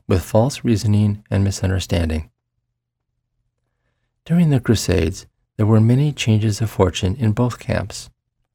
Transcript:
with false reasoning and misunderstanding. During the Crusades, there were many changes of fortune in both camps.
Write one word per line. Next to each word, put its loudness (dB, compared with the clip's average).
with 0
false 0
reasoning 0
and 0
misunderstanding. -2
During 2
the 2
Crusades, -2
there 0
were 4
many 2
changes 0
of -4
fortune -2
in 0
both -4
camps. -8